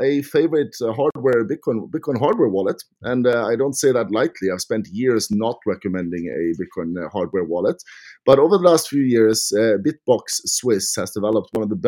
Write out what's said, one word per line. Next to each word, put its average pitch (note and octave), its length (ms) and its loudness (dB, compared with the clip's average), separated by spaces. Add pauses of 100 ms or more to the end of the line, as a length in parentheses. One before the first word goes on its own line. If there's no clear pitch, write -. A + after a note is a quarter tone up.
a C#3+ 220 2
favorite, D3+ 580 0
uh, A2+ 120 -2
hardware, B2+ 520 0
Bitcoin, A#2 460 -4
Bitcoin D3 280 -4
hardware D3+ 300 2
wallet, F#2+ 320 -2 (220)
and, B2 240 -2
uh, A#2+ 200 2
I A#2 100 0
don't C3+ 180 0
say C#3 160 0
that A2+ 220 -2
lightly. G#2+ 400 0
I've F2+ 80 -6
spent A2 320 -4
years A#2 400 0
not A2 240 -2 (100)
recommending F2+ 600 -4
a E2 320 -2
Bitcoin, F2 360 -8
uh, E2+ 120 -8
hardware F2+ 340 -4
wallet, F2 400 -2 (440)
but C3+ 120 8
over E3 180 6
the F3+ 60 0
last E3+ 260 4
few C#3+ 140 0
years, A2+ 540 2
uh, G#2+ 220 2
Bitbox - 680 -2
Swiss - 480 -2
has G2 160 -4
developed G#2+ 440 -2
one A2 100 -2
of G#2 40 -4
the G#2+ 60 -4 (140)